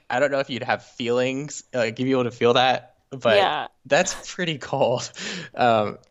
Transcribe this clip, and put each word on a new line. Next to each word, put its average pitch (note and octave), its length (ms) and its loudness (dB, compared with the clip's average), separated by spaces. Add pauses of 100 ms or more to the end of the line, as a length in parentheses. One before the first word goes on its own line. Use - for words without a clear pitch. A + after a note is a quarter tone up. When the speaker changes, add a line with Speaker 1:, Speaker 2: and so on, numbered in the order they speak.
Speaker 1:
I B2 100 0
don't C#3 120 2
know C#3 80 0
if C#3 100 -4
you'd A#2+ 140 -6
have A2+ 200 0
feelings, B2+ 800 -4 (100)
like, A2+ 260 -2
you'd B2+ 60 -2
be C3 60 0
able B2+ 140 2
to A#2 60 -4
feel A#2+ 220 2
that, B2+ 420 2 (140)
but B2+ 280 2
Speaker 2:
Yeah. D3+ 300 0 (180)
Speaker 1:
that's - 500 0
pretty E3 220 -4
cold. B2 540 -2 (220)
<laughs> E3+ 220 -14
Um, A2+ 420 2 (140)